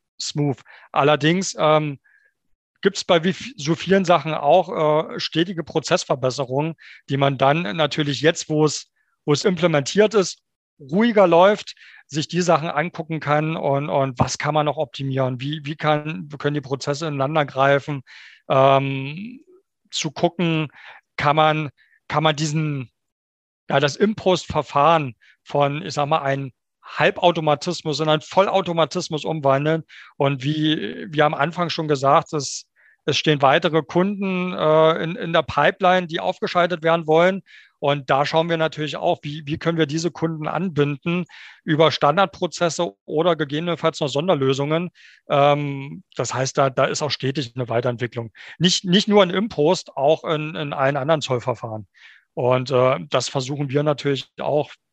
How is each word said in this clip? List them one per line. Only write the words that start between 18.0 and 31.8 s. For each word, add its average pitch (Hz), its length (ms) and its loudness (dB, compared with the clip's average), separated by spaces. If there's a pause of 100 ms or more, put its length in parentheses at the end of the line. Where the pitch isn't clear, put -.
ähm, 135 880 0 (520)
zu - 200 -6
gucken, 165 560 0 (500)
kann 147 180 2
man, 156 340 2 (380)
kann 151 160 0
man 156 120 2
diesen, 147 540 -4 (800)
ja, 147 100 2
das 139 160 2
Impost-Verfahren 160 1200 0 (280)
von, 143 420 0
ich 147 80 -10
sag 147 140 -2
mal, 160 140 0
ein 135 300 -4 (320)
Halbautomatismus 160 1160 0
in 156 80 0
einen 151 120 2
Vollautomatismus 170 1040 0
umwandeln. 151 580 0 (340)
Und 139 260 0
wie, 151 680 -4
wie 151 120 0
am 151 120 4
Anfang 165 360 -2
schon 156 180 -6